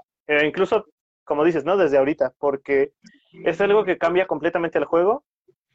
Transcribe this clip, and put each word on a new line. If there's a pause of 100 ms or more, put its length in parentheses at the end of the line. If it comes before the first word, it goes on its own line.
(260)
Eh,
incluso, (380)
como
dices,
¿no?
Desde
ahorita,
porque (520)
es
algo
que
cambia
completamente
el
juego, (520)